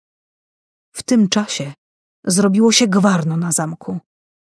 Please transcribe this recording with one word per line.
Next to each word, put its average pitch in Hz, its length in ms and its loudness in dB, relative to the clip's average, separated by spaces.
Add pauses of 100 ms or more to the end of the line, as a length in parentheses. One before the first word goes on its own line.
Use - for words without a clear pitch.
(920)
W - 100 -14
tym 220 260 2
czasie 156 440 -6 (540)
zrobiło 202 460 2
się 240 140 2
gwarno 180 500 0
na 170 160 -4
zamku. 165 460 -6 (560)